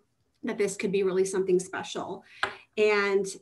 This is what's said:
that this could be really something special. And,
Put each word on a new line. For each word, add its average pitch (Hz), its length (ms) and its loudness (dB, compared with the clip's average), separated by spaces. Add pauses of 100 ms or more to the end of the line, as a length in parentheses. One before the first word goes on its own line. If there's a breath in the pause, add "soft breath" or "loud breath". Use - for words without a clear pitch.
(440)
that - 140 -4
this 196 180 -2
could - 160 -2
be 196 120 2
really 190 220 2
something 190 340 2
special. - 640 -8 (520 loud breath)
And, 202 520 2 (140)